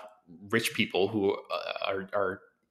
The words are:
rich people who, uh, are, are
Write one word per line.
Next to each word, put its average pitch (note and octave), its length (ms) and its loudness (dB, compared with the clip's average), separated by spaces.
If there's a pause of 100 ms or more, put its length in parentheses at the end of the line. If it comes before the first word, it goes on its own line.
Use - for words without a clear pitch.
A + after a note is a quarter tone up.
(500)
rich A2+ 240 2
people G2+ 360 2
who, G2+ 240 2
uh, - 400 -4 (120)
are, F#2+ 280 -2
are G2 280 0 (300)